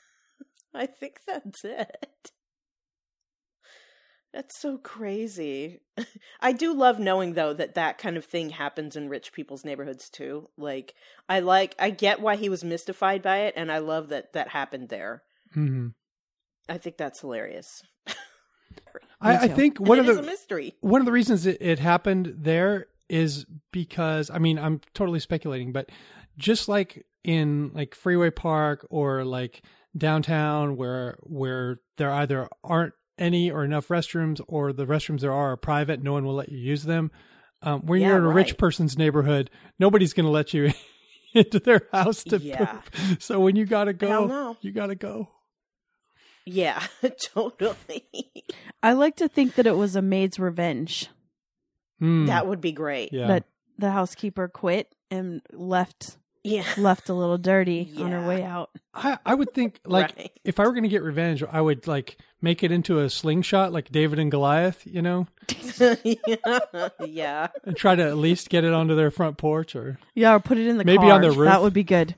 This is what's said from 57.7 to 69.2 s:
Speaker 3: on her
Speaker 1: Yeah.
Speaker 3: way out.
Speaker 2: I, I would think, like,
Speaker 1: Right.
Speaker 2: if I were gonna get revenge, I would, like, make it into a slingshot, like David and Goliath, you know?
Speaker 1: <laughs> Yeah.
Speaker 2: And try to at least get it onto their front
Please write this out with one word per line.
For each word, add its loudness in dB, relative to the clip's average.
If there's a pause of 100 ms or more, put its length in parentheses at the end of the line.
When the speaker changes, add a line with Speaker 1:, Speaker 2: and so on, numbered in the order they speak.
Speaker 3:
on -4
her -4
Speaker 1:
Yeah. -4
Speaker 3:
way -2
out. -10 (240)
Speaker 2:
I, -4
I 2
would 0
think, -2
like, 2
Speaker 1:
Right. -14 (140)
Speaker 2:
if -2
I 4
were 4
gonna 0
get 0
revenge, -2
I -2
would, 0
like, -6 (220)
make 0
it 2
into 2
a 0
slingshot, 0
like -6
David 2
and 2
Goliath, 2
you -6
know? 0 (220)
Speaker 1:
<laughs> 2 (960)
Yeah. -6 (160)
Speaker 2:
And -6
try 6
to 4
at -2
least 0
get 4
it 4
onto 2
their 4
front -2